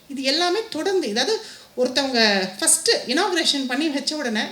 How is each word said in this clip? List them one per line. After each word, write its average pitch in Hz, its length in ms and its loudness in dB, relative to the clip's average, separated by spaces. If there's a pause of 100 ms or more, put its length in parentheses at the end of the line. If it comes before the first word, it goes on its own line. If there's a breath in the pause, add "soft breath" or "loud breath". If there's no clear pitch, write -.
இது 277 120 -8
எல்லாமே 349 380 0 (100)
தொடர்ந்து, 320 380 0
இதாவது 269 320 0 (380 loud breath)
ஒருத்தவங்க 240 720 2 (100)
ஃபஸ்ட்டு - 360 2 (120)
இனாகுரேஷன் 302 600 0
பண்ணி 285 220 0
வச்ச 277 260 -4
உடனே 240 260 -2 (100)